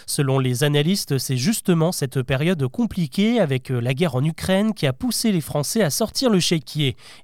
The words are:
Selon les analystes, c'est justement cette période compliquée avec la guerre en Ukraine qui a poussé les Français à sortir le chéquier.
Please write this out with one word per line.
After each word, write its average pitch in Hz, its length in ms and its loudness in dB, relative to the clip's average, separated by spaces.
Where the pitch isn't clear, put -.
Selon 135 320 0
les 127 260 0
analystes, 147 540 2
c'est 127 200 -2
justement 165 540 2
cette 135 300 -4
période 143 460 0
compliquée 208 720 0
avec 135 300 0
la 123 260 0
guerre 156 180 0
en 127 100 0
Ukraine 190 520 0
qui - 100 -4
a 131 80 2
poussé 233 380 -2
les 175 100 2
Français 147 400 -2
à 165 80 2
sortir 233 400 -2
le 190 120 4
chéquier. 151 560 -2